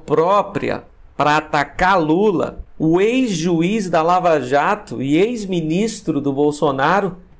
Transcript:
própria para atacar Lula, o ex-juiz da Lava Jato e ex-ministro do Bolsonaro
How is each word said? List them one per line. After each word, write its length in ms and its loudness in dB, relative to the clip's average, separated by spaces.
própria 800 0
para 220 2
atacar 640 0
Lula, 640 0
o 220 2
ex-juiz 880 0
da 140 0
Lava 400 2
Jato 640 -2
e 120 0
ex-ministro 1040 -2
do 140 -2
Bolsonaro 840 0